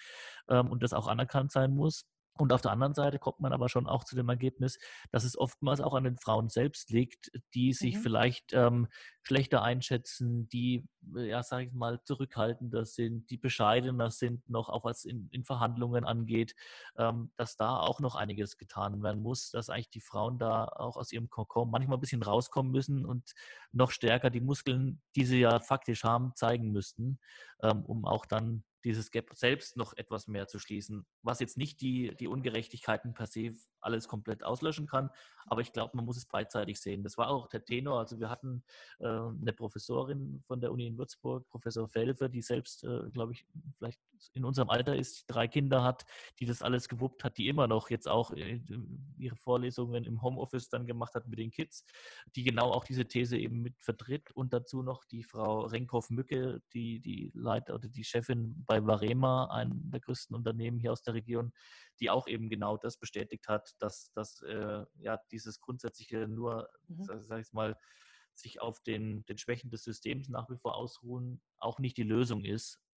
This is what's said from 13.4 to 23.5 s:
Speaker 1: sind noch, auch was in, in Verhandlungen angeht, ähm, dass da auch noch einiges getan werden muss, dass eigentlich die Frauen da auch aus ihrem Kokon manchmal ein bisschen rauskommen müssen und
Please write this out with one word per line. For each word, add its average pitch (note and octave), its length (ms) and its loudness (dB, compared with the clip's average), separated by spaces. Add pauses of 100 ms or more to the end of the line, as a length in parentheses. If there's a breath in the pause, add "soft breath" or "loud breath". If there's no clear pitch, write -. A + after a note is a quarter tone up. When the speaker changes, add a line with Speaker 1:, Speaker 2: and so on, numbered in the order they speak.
Speaker 1:
sind A#2+ 400 -2
noch, A2+ 200 0
auch - 140 -2
was A#2 220 -4
in, G#2+ 240 -8
in B2+ 140 -6
Verhandlungen A#2+ 640 2
angeht, A2+ 500 2 (420 loud breath)
ähm, A2+ 400 0
dass - 180 -4
da A2+ 220 2
auch E2 220 2
noch B2 160 0
einiges G#2 420 -2
getan G2+ 460 -4
werden G#2 180 0
muss, A#2+ 300 -4
dass A#2 180 -4
eigentlich A#2 220 -6
die A2 100 -12
Frauen A#2 380 -2
da A2+ 260 2
auch - 320 -6
aus - 140 -6
ihrem A#2 180 -4
Kokon A#2 400 0
manchmal C3 280 2
ein B2+ 40 -4
bisschen B2 220 0
rauskommen B2 480 2
müssen C3+ 340 2
und B2 280 -4 (380 loud breath)